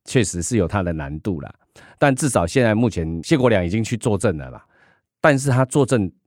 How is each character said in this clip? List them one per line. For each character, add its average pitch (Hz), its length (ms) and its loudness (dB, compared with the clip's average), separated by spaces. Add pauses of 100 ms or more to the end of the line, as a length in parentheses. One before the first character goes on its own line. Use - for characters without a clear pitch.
确 127 180 0
实 87 200 -4
是 120 140 -2
有 87 120 2
它 101 140 0
的 87 100 -2
难 76 280 -8
度 87 200 -6
啦。 55 120 -16 (460)
但 139 160 4
至 139 140 -2
少 95 180 2
现 127 160 0
在 110 120 4
目 117 160 2
前 82 320 -6
谢 156 160 0
国 123 100 2
良 95 160 2
已 85 60 -2
经 110 120 -2
去 - 140 -4
作 101 220 -2
证 92 180 0
了 65 140 -12
啦。 58 120 -20 (580)
但 143 180 4
是 139 100 -2
他 131 160 2
作 135 220 0
证， 104 260 0 (140)